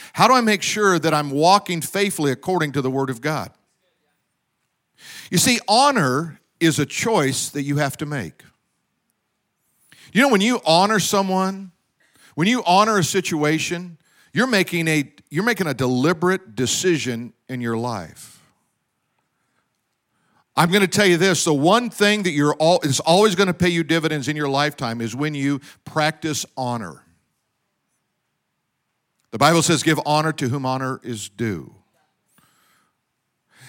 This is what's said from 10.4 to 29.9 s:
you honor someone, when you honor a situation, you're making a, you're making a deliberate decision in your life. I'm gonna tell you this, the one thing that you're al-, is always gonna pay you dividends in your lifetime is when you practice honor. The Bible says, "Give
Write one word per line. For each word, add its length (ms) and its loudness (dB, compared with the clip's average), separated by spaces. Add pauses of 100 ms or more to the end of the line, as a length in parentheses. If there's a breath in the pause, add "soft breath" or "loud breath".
you 240 0
honor 360 4
someone, 720 -2 (600 soft breath)
when 140 0
you 160 0
honor 340 4
a 60 2
situation, 920 -2 (340 soft breath)
you're 140 0
making 420 0
a, 240 -2 (180)
you're 140 -2
making 220 -2
a 80 -4
deliberate 800 0
decision 800 -2 (160)
in 120 -8
your 160 -4
life. 640 -10 (2250)
I'm 140 4
gonna 160 4
tell 200 2
you 100 4
this, 280 2
the 80 2
one 380 2
thing 320 0
that 80 -2
you're 300 0
al-, 240 4
is 160 -2
always 340 4
gonna 200 0
pay 160 0
you 120 0
dividends 460 -2
in 80 -4
your 120 -4
lifetime 520 -4
is 160 -6
when 180 -4
you 260 -2 (240 loud breath)
practice 640 -4 (100)
honor. 460 -8 (2250)
The 60 -6
Bible 240 6
says, 200 2
"Give 240 2